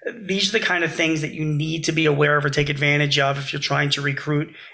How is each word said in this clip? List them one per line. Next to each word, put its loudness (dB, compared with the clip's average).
these -2
are 0
the -2
kind 0
of -2
things 0
that -6
you -4
need -2
to 0
be 2
aware 4
of 0
or 2
take 0
advantage 2
of 2
if -8
you're -6
trying 0
to -2
recruit -2